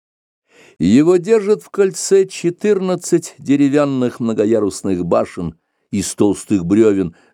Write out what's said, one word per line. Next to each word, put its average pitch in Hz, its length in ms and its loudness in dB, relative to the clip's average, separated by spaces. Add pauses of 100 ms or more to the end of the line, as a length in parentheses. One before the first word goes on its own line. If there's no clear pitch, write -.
(800)
Его 139 380 4
держат 208 460 0
в - 80 -20
кольце 196 560 0
четырнадцать 180 1120 -2
деревянных 139 840 0
многоярусных 107 880 -2
башен 95 520 -4 (320)
из 98 240 -4
толстых 98 520 0
бревен 98 500 2 (180)